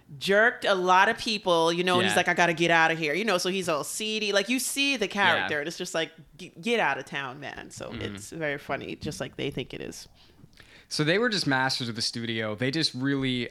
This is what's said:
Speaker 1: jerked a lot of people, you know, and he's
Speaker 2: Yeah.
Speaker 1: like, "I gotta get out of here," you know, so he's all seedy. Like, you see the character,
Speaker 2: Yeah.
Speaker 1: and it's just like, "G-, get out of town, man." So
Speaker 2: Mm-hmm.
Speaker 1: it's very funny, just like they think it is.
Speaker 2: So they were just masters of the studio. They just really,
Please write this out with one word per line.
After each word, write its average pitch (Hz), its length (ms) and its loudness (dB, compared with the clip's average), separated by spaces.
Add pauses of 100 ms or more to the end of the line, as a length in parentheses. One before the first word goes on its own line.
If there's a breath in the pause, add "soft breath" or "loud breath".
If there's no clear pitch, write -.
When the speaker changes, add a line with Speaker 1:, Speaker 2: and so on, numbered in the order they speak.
(180 soft breath)
Speaker 1:
jerked 208 460 4
a 202 100 4
lot 185 360 6
of 220 80 0
people, 175 520 2
you 175 140 0
know, 180 120 4
and 180 80 4
he's 104 80 2
Speaker 2:
Yeah. - 40 4
Speaker 1:
like, 180 120 2
"I 175 60 4
gotta 170 200 4
get 170 160 2
out 160 200 6
of 165 80 0
here," 156 140 -2
you 185 140 -2
know, 190 100 2
so 180 140 0
he's 185 180 -4
all 147 160 0
seedy. 214 480 -4
Like, 202 160 2
you 254 100 0
see 277 380 0
the 202 120 -2
character, 160 480 2
Speaker 2:
Yeah. - 20 -2
Speaker 1:
and 147 100 -6
it's 170 80 -10
just 180 180 -10
like, 160 180 -4 (260)
"G-, 185 140 -18 (100)
get 226 180 0
out 143 180 2
of 135 60 -10
town, 139 360 -10
man." - 300 -10
So - 200 -12
Speaker 2:
Mm-hmm. 107 240 -8
Speaker 1:
it's 101 160 -14
very 151 280 -4
funny, 127 380 -8
just - 240 -8
like - 160 -10
they 135 140 -4
think 143 240 -8
it - 80 -10
is. - 260 -14 (800 loud breath)
Speaker 2:
So - 120 -2
they 165 160 2
were 240 120 2
just 185 160 -2
masters 131 420 0
of 110 80 -6
the 113 60 -4
studio. 113 520 -4
They 127 160 -2
just 151 240 -2
really, 131 560 -2